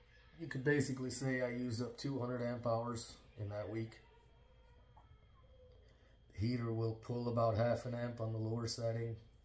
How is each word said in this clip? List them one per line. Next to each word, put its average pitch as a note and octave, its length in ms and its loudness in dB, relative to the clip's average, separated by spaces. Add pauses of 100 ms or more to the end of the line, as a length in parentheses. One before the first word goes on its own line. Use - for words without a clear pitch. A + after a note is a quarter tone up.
(400)
you D#3+ 60 -6
could C3 180 -4
basically C3 460 4
say C3 320 0
I B2 80 2
used A#2+ 320 -2
up A#2 160 -6
two C#3 200 -2
hundred B2 240 -2
amp A#2+ 240 -2
hours A#2 500 0 (220)
in G#2 120 -4
that G#2 180 -4
week. A2+ 300 -4 (2250)
The G2 140 0
heater A#2 260 2
will A2+ 220 2
pull A#2+ 340 -4
about A#2 280 4
half A#2 280 4
an A#2+ 80 -4
amp A#2+ 300 -4
on A2 100 0
the A2 60 0
lower A2+ 280 0
setting, A#2 500 0 (280)